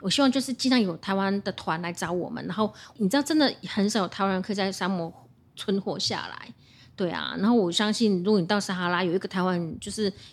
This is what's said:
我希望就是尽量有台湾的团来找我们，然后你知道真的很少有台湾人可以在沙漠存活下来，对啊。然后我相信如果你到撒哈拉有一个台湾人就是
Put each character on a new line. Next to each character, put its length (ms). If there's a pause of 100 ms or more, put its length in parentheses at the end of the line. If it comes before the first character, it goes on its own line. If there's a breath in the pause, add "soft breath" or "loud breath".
我 100
希 100
望 100
就 80
是 140
尽 160
量 100
有 200
台 160
湾 260
的 120
团 280
来 100
找 220
我 160
们， 160
然 100
后 160 (280 loud breath)
你 100
知 80
道 60
真 160
的 120 (160)
很 220
少 140
有 60
台 140
湾 120
人 80
可 100
以 40
在 140
沙 160
漠 240 (460)
存 240
活 180
下 300
来， 240 (440 soft breath)
对 140
啊。 280
然 100
后 60
我 160
相 220
信 320
如 80
果 80
你 60
到 120
撒 160
哈 140
拉 160
有 80
一 60
个 100
台 140
湾 160
人 200
就 120
是 220 (200 loud breath)